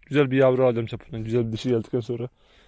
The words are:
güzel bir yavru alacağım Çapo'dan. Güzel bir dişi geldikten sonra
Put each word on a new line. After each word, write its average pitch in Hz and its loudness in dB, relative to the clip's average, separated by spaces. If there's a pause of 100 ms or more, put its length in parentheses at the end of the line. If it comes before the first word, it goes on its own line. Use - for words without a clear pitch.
güzel 135 0
bir 131 0
yavru 131 4
alacağım 117 0
Çapo'dan. 110 -10
Güzel 113 0
bir 110 -6
dişi 113 -4
geldikten 120 0
sonra 120 -8 (400)